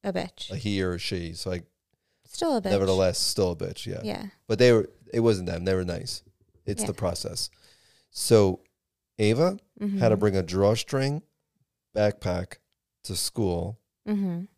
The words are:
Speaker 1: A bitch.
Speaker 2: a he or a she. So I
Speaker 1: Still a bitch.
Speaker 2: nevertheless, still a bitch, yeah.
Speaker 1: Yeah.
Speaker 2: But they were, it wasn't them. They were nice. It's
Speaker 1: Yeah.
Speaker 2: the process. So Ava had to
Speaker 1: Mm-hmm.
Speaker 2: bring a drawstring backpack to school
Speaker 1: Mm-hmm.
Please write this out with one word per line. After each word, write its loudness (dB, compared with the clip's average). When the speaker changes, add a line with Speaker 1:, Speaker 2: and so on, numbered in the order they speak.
Speaker 1:
A -6
bitch. -8
Speaker 2:
a -6
he -2
or 0
a -6
she. -6
So -6
I -6
Speaker 1:
Still -2
a 0
bitch. -4
Speaker 2:
nevertheless, 2
still 0
a -6
bitch, -10
yeah. -8
Speaker 1:
Yeah. -8
Speaker 2:
But 0
they 8
were, 4
it 0
wasn't 2
them. -6
They 2
were 0
nice. -6
It's -4
Speaker 1:
Yeah. -4
Speaker 2:
the -4
process. -4
So 4
Ava 4
had -10
to -6
Speaker 1:
Mm-hmm. 2
Speaker 2:
bring 2
a 2
drawstring 0
backpack -2
to -8
school -2
Speaker 1:
Mm-hmm. -2